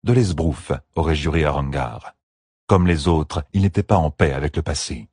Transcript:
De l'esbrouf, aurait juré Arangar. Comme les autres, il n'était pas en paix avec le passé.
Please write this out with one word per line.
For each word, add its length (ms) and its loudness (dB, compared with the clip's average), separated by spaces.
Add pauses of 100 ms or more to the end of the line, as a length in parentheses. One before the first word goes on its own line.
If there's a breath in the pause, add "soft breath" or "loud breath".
De 80 0
l'esbrouf, 600 0 (240)
aurait 200 2
juré 300 0
Arangar. 680 -4 (500)
Comme 220 4
les 200 2
autres, 460 0
il 80 2
n'était 220 0
pas 140 2
en 120 2
paix 240 0
avec 220 -4
le 80 -2
passé. 500 -8